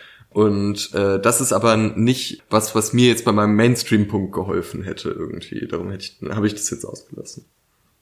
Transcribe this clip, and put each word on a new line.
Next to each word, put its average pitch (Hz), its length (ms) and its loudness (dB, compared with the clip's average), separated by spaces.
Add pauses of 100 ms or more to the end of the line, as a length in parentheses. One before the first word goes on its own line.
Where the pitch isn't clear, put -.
(320)
Und, 101 640 0
äh, 98 240 2
das 113 220 2
ist 123 120 -2
aber 110 240 4
nicht 110 720 0
was, 107 280 0
was - 160 0
mir 123 160 6
jetzt 113 160 2
bei 117 80 2
meinem 104 240 4
Mainstream-Punkt 107 760 2
geholfen 90 520 -4
hätte - 260 -8
irgendwie. - 560 -8
Darum 90 240 -8
hätte 95 140 -12
ich, - 260 -12
habe 104 160 0
ich 104 80 -2
das - 160 -6
jetzt - 140 -8
ausgelassen. - 640 -16 (560)